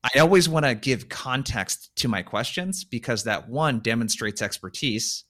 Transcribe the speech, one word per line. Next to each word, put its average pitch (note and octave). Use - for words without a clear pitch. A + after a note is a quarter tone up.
I C3+
always E3+
wanna D3+
give A#2+
context -
to C#3
my G#2
questions F3+
because A#2
that, F2+
one, C3+
demonstrates A2+
expertise, G#2